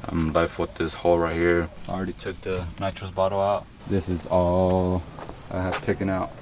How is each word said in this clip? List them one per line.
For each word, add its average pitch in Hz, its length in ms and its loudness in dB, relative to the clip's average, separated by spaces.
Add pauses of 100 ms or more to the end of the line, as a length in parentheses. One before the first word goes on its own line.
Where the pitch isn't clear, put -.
I'm 80 280 -2
left 82 260 2
with 85 160 -2
this 82 180 -2
hole 87 260 4
right 82 160 2
here. 85 340 4 (180)
I 87 60 -6
already 92 200 -4
took 95 280 -8
the 92 240 -4 (140)
nitrous 95 320 -4
bottle 95 300 2
out. 101 240 2 (220)
This 98 220 0
is 85 180 -2
all 90 760 4 (480)
I 92 100 -4
have 90 200 -2
taken 98 280 0
out. 92 220 -2 (100)